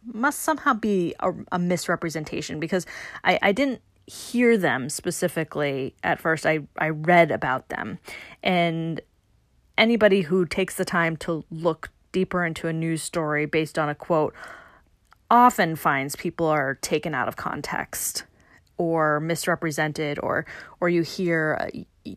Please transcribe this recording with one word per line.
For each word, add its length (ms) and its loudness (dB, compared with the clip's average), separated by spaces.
must 360 -2
somehow 340 0
be 460 0
a, 120 0
a 80 -2
misrepresentation, 960 -4
because 280 -2
I, 180 2
I 120 2
didn't 280 0
hear 520 2
them 320 0
specifically 1120 -4
at 180 0
first. 240 0
I, 140 2
I 120 -2
read 420 6
about 380 -2
them. 320 -8
And 580 0
anybody 440 6
who 220 2
takes 300 -2
the 100 -2
time 340 0
to 320 -6
look 400 -2
deeper 340 0
into 220 -4
a 60 -2
news 280 -2
story 460 -2
based 320 0
on 100 0
a 60 -2
quote 400 0
often 460 6
finds 400 0
people 300 -2
are 280 2
taken 400 -2
out 140 0
of 80 -8
context 880 -6
or 440 2
misrepresented, 1000 -2
or, 240 -2
or 80 2
you 140 4
hear, 580 0
uh, 120 -6
y-, 140 -12
y-, 120 -12